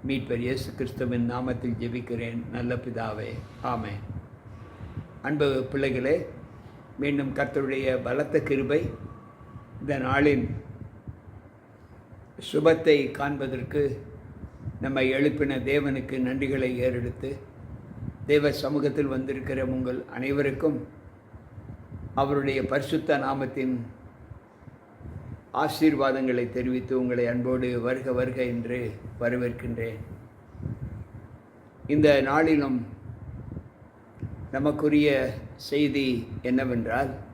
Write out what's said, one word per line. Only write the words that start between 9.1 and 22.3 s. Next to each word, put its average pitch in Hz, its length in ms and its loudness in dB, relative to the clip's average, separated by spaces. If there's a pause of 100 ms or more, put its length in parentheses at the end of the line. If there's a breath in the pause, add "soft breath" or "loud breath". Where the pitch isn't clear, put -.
இந்த 139 120 -2 (140)
நாளின் 139 380 6 (2000)
சுபத்தை 156 480 6 (240)
காண்பதற்கு 139 640 -2 (1000)
நம்மை 135 220 2 (120)
எழுப்பின 143 520 2
தேவனுக்கு 135 560 2
நன்றிகளை 131 460 0 (160)
ஏறெடுத்து, 123 440 -2 (1000)
தேவ 147 200 6 (120)
சமூகத்தில் 143 520 2
வந்திருக்கிற 131 460 -2 (140)
உங்கள் 127 260 -2 (160)
அனைவருக்கும் 139 600 2 (1400)
அவருடைய 139 380 2 (100)